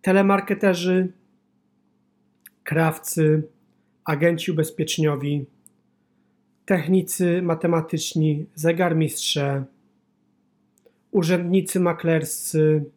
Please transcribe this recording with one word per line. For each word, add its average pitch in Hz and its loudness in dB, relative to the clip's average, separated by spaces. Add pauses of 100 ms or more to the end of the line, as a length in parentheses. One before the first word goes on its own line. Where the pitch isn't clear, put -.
Telemarketerzy, 190 2 (1600)
krawcy, 156 0 (640)
agenci 165 0
ubezpieczeniowi, 151 -2 (1200)
technicy 180 0
matematyczni, 160 -2 (100)
zegarmistrze, 156 -2 (1500)
urzędnicy 180 2
maklerscy 160 0 (140)